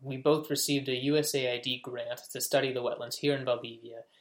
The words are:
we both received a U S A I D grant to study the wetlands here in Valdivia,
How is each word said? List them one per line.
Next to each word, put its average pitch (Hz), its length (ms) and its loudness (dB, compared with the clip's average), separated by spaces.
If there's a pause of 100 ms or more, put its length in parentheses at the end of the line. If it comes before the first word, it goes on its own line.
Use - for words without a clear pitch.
we 135 140 -6
both 151 340 4
received 139 380 0
a 127 160 -2
U 147 120 4
S 151 160 2
A 127 220 2
I 120 60 -2
D 123 200 -4
grant 120 420 -8 (100)
to 127 80 -6
study 135 320 2
the 123 100 -2
wetlands 120 380 -4
here 143 160 4
in 131 80 -4
Valdivia, 117 560 -4 (200)